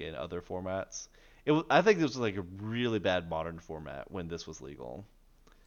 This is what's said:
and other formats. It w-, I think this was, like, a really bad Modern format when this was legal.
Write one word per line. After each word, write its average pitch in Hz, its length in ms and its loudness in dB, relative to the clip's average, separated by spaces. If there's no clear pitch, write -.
and 80 140 -8
other 85 260 -6
formats. 92 680 -6
It - 60 4
w-, 151 200 4
I 151 120 8
think 202 160 8
this 156 120 4
was, 127 80 -6
like, 110 180 0
a 98 80 -2
really 113 400 0
bad 90 300 2
Modern 82 300 -2
format 76 520 -10
when 87 180 -6
this 82 180 -8
was 80 140 -12
legal. 65 440 -10